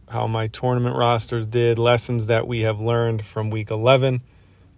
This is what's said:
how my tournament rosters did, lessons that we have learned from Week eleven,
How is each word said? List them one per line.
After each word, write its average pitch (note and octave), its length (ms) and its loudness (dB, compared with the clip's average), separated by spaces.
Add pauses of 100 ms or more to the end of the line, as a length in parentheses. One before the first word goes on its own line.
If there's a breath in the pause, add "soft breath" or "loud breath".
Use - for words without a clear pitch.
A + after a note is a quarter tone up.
how A2+ 200 -4
my A2 200 -2
tournament B2 480 -2
rosters A#2+ 500 0
did, A#2 320 2
lessons A#2 500 2
that A2+ 200 0
we A#2+ 140 -4
have A2 180 -2
learned A2+ 460 0
from A2 240 -6
Week G#2+ 200 -6
eleven, B2+ 520 2 (560 soft breath)